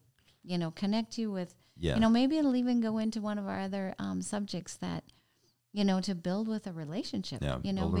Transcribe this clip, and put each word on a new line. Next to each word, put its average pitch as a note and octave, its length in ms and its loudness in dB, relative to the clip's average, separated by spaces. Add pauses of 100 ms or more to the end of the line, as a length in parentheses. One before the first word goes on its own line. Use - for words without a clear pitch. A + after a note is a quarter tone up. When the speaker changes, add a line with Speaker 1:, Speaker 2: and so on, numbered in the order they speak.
(440)
Speaker 1:
you F3 140 -2
know, E3 140 0
connect G#3+ 460 0
you A3 140 -2
with, F3+ 240 -4 (220)
Speaker 2:
Yeah. - 160 2
Speaker 1:
you A3 80 4
know, A3+ 80 8
maybe C4 280 6
it'll C4+ 200 4
even B3 240 2
go A3 160 0
into A3 240 -2
one G#3 160 -2
of G3 100 -4
our G3 140 -2
other, F#3+ 380 -4
um, F#3+ 220 -4
subjects G3+ 560 -6
that, F3 280 -6 (680)
you G3+ 140 2
know, F#3+ 160 4
to F#3+ 120 -2
build F#3+ 360 -2
with G#3+ 180 -4
a F#3 60 -8
relationship, E3 680 -6
Speaker 2:
Yeah, C2 220 0
Speaker 1:
you G2 80 -2
know, - 120 0
Speaker 2:
build E2 100 0
a - 80 4